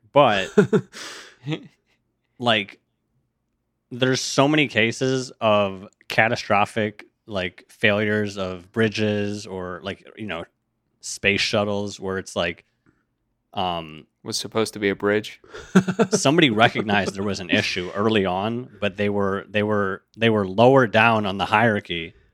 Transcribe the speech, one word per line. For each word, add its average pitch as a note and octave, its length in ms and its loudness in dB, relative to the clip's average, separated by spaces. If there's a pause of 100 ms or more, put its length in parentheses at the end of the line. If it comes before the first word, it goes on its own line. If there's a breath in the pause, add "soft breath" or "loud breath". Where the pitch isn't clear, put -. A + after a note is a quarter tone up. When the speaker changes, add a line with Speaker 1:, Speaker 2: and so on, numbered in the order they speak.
(120)
Speaker 1:
but G#2+ 460 4
Speaker 2:
<laughs> F#3+ 240 4 (1600 loud breath)
Speaker 1:
like, A2 420 -2 (1120)
there's C3 300 0
so - 280 2
many D3+ 180 2
cases B2+ 640 0 (100)
of G2+ 460 0 (220)
catastrophic, G#2+ 1000 0 (200)
like, F#2 420 -8
failures G#2 680 0
of F#2 340 -10
bridges G#2 720 -2
or, F2+ 360 -10
like, F#2+ 240 -12 (100)
you G#2+ 100 -12
know, E2 180 -8 (560)
space - 400 -2
shuttles G#2 600 -2
where F#2+ 180 -6
it's - 160 -14
like, F2 300 -4 (880)
um, E2 540 -8 (180)
Speaker 3:
Was - 120 -10
supposed A2 380 -4
to G#2+ 60 -10
be G2+ 80 2
a F#2+ 80 0
bridge. G#2 440 -2 (360 loud breath)
Speaker 2:
<laughs> F#3+ 340 2
Speaker 1:
somebody D#3+ 400 2
recognized G#2 640 2
there G2 80 -8
was G2 180 -4
an F2 100 -8
issue F#2 440 -2
early G#2 320 2
on, G#2+ 420 -4 (120)
but G2+ 160 -4
they G#2 120 -2
were, G2 400 -2
they G#2 140 0
were, G2+ 400 -2 (140)
they A2+ 140 2
were G#2 180 2
lower B2 400 6
down A2 380 4
on G2 120 -4
the F#2 60 0
hierarchy, G2+ 720 0 (200)